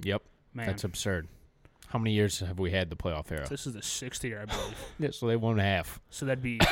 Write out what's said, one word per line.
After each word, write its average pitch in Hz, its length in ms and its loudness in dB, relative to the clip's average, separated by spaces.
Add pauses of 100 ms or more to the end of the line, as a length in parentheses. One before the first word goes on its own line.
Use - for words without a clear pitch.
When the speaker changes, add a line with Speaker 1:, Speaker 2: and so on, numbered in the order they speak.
Speaker 1:
Yep. 98 200 0 (320)
Speaker 2:
Man. 117 140 -4
Speaker 1:
That's 95 160 -2
absurd. 90 440 -2 (600)
How 120 100 0
many 110 140 2
years 104 260 4
have 92 200 -4
we 90 120 2
had 92 180 2
the 82 60 -6
playoff 80 360 -4
era? 73 160 -4
Speaker 2:
This - 200 -6
is 127 60 -6
the 104 100 -12
sixth - 400 -6
year, 113 180 -4
I 104 40 -8
believe. 104 300 -4 (120)
Speaker 1:
<laughs> - 120 -12
Yeah, 151 120 0
so - 160 -2
they 117 80 4
won 113 220 4
half. 98 420 2 (100)
Speaker 2:
So - 160 -6
that'd 131 180 0
be 120 160 0 (120)